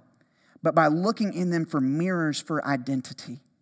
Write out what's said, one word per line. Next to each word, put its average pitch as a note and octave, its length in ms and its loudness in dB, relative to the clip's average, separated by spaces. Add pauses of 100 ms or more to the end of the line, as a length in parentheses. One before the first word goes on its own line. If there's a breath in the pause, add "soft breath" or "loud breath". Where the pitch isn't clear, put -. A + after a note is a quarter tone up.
(640 soft breath)
but D#3 120 2
by D#3+ 120 6
looking F#3 460 0
in F3 160 -2
them E3+ 160 0
for D#3 140 -2
mirrors D#3 640 0
for D3+ 240 -4
identity." C3 760 -4 (200)